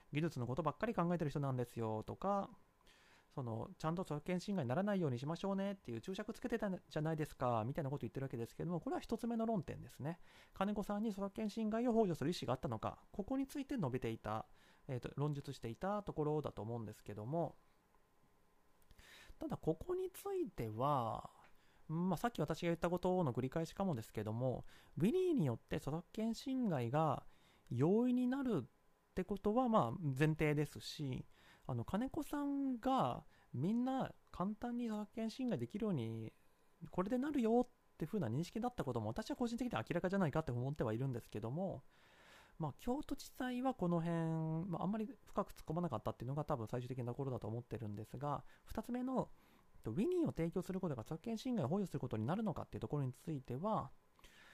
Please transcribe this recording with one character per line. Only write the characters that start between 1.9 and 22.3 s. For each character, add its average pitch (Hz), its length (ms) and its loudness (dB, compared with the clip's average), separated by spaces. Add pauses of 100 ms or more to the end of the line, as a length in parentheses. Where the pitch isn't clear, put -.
と - 80 -6
か、 196 340 0 (840)
そ 139 80 -2
の、 113 340 -4
「ち - 80 -4
ゃ 160 60 2
ん 170 40 0
と 185 60 0
著 151 140 -4
作 151 100 -6
権 180 140 0
侵 202 160 -4
害 156 100 2
に 113 40 0
な 127 60 2
ら 175 60 4
な 202 140 2
い 185 60 2
よ 156 60 4
う 131 40 4
に 120 80 0
し 135 80 -4
ま 165 80 -2
し 180 100 -4
ょ 196 80 0
う - 20 0
ね」 196 180 0
っ - 20 -12
て - 160 -10
い 113 40 -4
う 113 60 -6
注 190 140 -6
釈 214 180 -6
つ - 80 -16
け 247 80 -2
て 240 80 2
た 208 140 0
じ 175 80 -4 (180)
ゃ 151 40 2
な 160 120 2
い - 20 -2
で 156 100 0
す - 100 -6
か、 120 300 4
み 131 100 -2
た 175 60 -2
い - 20 0
な 135 80 0
こ 143 60 -2
と - 40 -8
言 117 80 -2
っ - 20 -14
て - 80 -4
る 135 40 -2
わ 135 60 -4
け 123 80 -6
で 117 100 -2
す - 80 -14
け 156 100 -4
ど 170 60 -2
も、 170 80 0
こ 262 100 -4
れ 349 60 0
は 269 60 -2
一 - 180 -2
つ 240 80 -2
目 233 100 0
の 220 80 2
論 226 160 2
点 104 200 -6
で 113 80 -12
す - 100 -16
ね。 147 200 -4 (340)
金 202 200 2
子 208 80 -2
さ 202 160 -2
ん 208 60 0
に 233 60 0
著 196 140 -4
作 196 80 -2
権 220 200 -2
侵 220 180 -2
害 233 180 2
を 233 60 6
幇 220 140 8
助 165 80 2
す - 80 -2
る 160 80 2
意 - 100 2
思 127 60 -6
が 120 60 6
あ - 20 0
っ - 40 0
た - 80 -2
の 113 120 -2
か、 - 180 -2 (140)
こ 202 120 -4
こ 262 140 0
に 277 80 0
つ 294 140 -6
い 269 60 -4
て 285 100 -2
述 170 160 2
べ 127 80 0
て 117 100 0
い 113 80 -2
た、 110 300 -4 (400)
え 131 100 -2
ー - 20 -4
と、 - 160 -6
論 147 200 0
述 143 180 -8
し - 60 -16
て 113 100 -6
い 117 60 -8
た 202 260 -2
と 156 120 -6
こ 156 100 0
ろ 151 180 2
だ 117 100 -2
と 104 120 -8
思 117 140 -4
う - 20 -4
ん 110 60 -6
で 107 80 -8
す - 100 -20
け 104 100 -8
ど 104 120 -8
も、 156 300 0 (1800)
た 320 100 -6
だ 247 100 -2
こ - 180 2
こ - 180 -4
に 370 180 -2
つ - 100 -14 (120)
い 349 160 0
て 113 200 -4
は、 117 600 0 (600)
ま 175 260 0
あ、 - 20 0
さ 240 120 0
っ - 20 -8